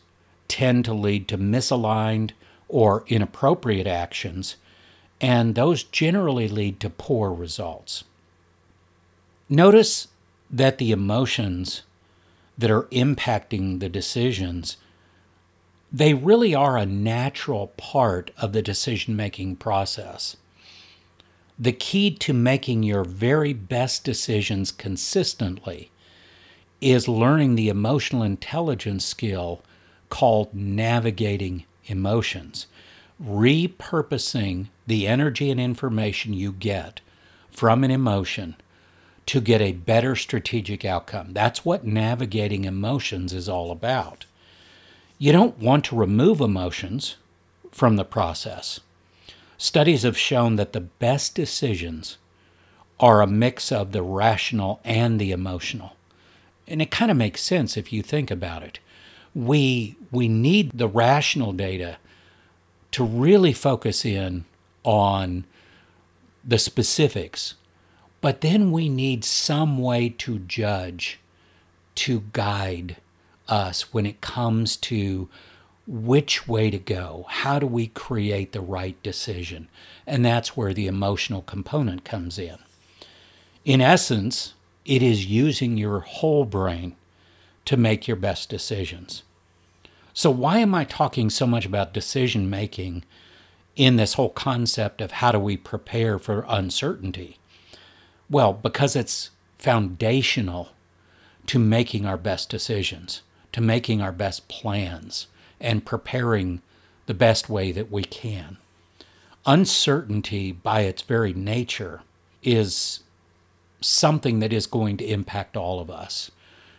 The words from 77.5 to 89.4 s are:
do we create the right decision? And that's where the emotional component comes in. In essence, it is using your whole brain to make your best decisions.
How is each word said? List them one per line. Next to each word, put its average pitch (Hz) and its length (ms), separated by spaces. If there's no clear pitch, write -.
do 143 80
we 117 200
create 104 640
the 101 80
right 92 420
decision? 87 640
And 123 180
that's 120 320
where 101 160
the 101 140
emotional 98 560
component 101 600
comes 87 360
in. 82 180
In 135 160
essence, 127 720
it 131 180
is 107 240
using 120 500
your 104 220
whole 147 460
brain 90 500
to 135 120
make 110 300
your 113 100
best 95 320
decisions. 90 720